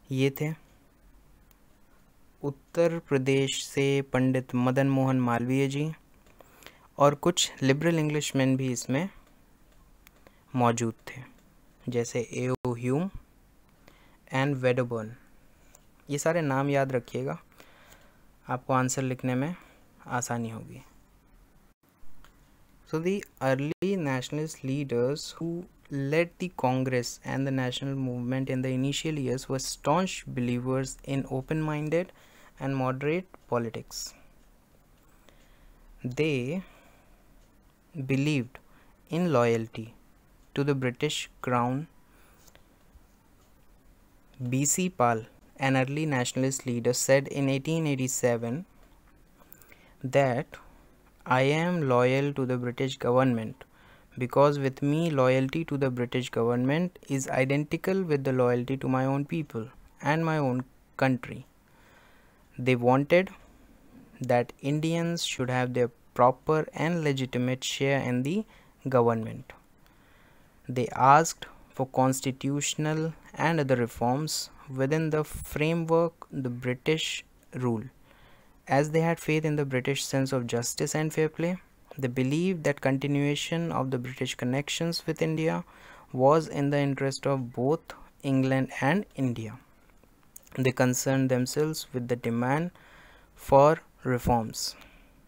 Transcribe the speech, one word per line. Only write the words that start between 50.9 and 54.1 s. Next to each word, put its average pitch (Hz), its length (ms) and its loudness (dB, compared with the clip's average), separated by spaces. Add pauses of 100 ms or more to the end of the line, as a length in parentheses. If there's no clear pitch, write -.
"I 127 160 4 (160)
am 175 200 0 (100)
loyal 131 500 4
to 135 120 0
the 127 140 0
British 131 400 -4
government 123 580 2 (540)